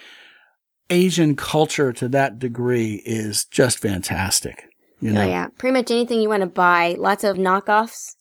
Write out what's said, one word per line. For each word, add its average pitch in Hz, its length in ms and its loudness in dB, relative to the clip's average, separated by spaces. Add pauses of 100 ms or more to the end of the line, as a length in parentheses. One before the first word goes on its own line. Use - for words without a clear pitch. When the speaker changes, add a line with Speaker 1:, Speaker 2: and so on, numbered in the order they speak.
(880)
Speaker 1:
Asian 170 460 4
culture 151 560 0
to 123 180 -6
that 135 300 0
degree 120 640 -2
is 107 400 -4
just - 340 0
fantastic. 92 880 -4 (320)
You 110 100 -2
know? 208 120 2
Speaker 2:
Oh, 190 40 2
yeah. 127 200 -2 (100)
Pretty 254 160 -2
much 247 180 0
anything 233 300 0
you 214 80 0
want 208 120 0
to 185 60 -2
buy. 175 500 2
Lots 196 280 0
of 196 120 0
knockoffs. 202 840 0